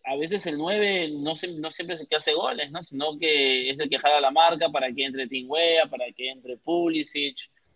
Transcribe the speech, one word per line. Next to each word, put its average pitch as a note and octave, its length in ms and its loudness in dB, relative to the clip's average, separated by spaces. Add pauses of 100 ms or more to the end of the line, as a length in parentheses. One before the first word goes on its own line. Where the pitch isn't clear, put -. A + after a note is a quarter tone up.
a C3+ 120 -4
veces F3 300 -4
el D3+ 100 -4
nueve F#3+ 540 0
no D3 240 -4
se-, F3+ 140 -8
no D#3 220 -8
siempre F3 260 -8
es D#3 60 -12
el C#3 60 -14
que D#3 80 2
hace D#3 160 0
goles, D3+ 380 -2
¿no? E3+ 140 -10
Sino D3 340 -6
que C3+ 520 4
es C#3 80 -6
el D3+ 120 -4
que C3+ 80 0
jala D3 220 4
la C3+ 100 4
marca D#3+ 400 6
para C3 220 -2
que C3+ 120 -4
entre C3 220 -4
Tim B2+ 240 -8
Weah, D#3+ 400 4
para B2 220 -6
que C3 180 -8
entre B2+ 260 -12
Pulisic. D#3 920 -2 (260)